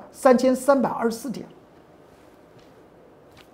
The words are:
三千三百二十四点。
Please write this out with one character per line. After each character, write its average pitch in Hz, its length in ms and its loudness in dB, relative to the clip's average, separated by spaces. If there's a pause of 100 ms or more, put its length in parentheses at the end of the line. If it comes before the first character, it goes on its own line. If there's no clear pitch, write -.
(120)
三 254 240 4
千 254 180 2
三 269 280 0
百 170 80 -2
二 233 200 -4
十 220 60 -8
四 277 140 -12
点。 - 160 -12 (2000)